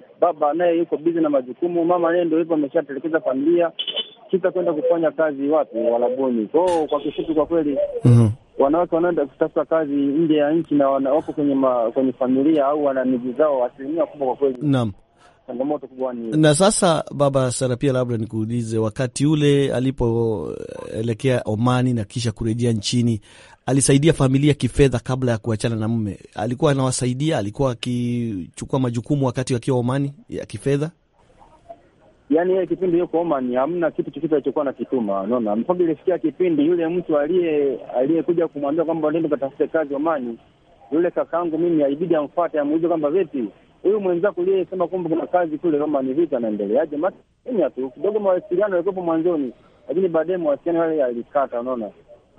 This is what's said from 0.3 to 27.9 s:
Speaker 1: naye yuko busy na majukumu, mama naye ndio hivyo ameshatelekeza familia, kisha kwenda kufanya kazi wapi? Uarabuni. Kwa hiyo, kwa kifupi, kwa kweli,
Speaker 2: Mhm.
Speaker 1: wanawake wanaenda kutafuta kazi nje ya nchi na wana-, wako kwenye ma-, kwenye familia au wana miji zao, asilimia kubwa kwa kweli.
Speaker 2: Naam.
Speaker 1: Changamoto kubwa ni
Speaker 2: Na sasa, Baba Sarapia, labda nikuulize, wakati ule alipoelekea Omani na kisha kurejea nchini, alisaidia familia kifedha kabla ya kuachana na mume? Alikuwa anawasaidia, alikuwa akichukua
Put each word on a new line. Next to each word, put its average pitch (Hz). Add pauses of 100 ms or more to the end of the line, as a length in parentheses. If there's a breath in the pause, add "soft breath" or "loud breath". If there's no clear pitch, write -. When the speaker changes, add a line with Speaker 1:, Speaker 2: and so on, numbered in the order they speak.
Speaker 1:
naye 170
yuko 165
busy 165
na 156
majukumu, 147
mama 170
naye 175
ndio 160
hivyo 165
ameshatelekeza 151
familia, 160 (600)
kisha 185
kwenda 175
kufanya 165
kazi 143
wapi? 143
Uarabuni. 120
Kwa 175
hiyo, 160
kwa 147
kifupi, 151
kwa 147
kweli, 147 (260)
Speaker 2:
Mhm. 117 (300)
Speaker 1:
wanawake 160
wanaenda 165
kutafuta 156
kazi 156
nje 143
ya 147
nchi 160
na 139
wana-, 135
wako 151
kwenye 143
ma-, 127
kwenye 131
familia 135
au 147
wana 131
miji 127
zao, 135
asilimia 139
kubwa 143
kwa 123
kweli. 135
Speaker 2:
Naam. 127 (540 soft breath)
Speaker 1:
Changamoto 131
kubwa 127
ni 117
Speaker 2:
Na 156
sasa, 180 (100)
Baba 135
Sarapia, 127
labda 123
nikuulize, 110
wakati 120
ule 143
alipoelekea 113
Omani 123
na 113
kisha 117
kurejea 117
nchini, 117 (460 loud breath)
alisaidia 143
familia 135
kifedha 127
kabla 127
ya 113
kuachana 117
na 110
mume? 110 (160)
Alikuwa 127
anawasaidia, 131
alikuwa 117
akichukua 120